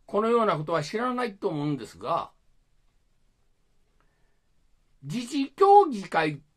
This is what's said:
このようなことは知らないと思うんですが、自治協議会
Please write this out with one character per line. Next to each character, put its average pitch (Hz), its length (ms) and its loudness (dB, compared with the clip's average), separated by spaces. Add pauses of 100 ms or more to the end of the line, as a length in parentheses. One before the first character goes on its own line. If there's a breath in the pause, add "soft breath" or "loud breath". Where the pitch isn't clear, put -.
こ 202 160 -2
の 226 80 0
よ 233 140 2
う - 20 2
な 175 120 0
こ 156 60 -6
と 165 100 -4
は 151 100 0
知 214 140 -8
ら 247 160 -4
な 247 120 -4
い 202 100 -10
と - 120 -6
思 147 180 -4
う - 20 -2
ん 143 100 -2
で 110 80 -10
す - 140 -20
が、 139 320 -4 (2750)
自 226 240 -8
治 277 240 -4
協 403 340 8
議 214 180 -6
会 156 380 -2 (160)